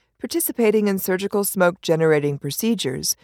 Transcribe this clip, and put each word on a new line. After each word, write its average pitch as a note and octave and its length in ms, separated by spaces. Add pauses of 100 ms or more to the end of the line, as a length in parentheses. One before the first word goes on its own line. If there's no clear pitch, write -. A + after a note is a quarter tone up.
(180)
participating A3 680
in G3 100
surgical G3 460
smoke-generating D#3+ 920
procedures D3 840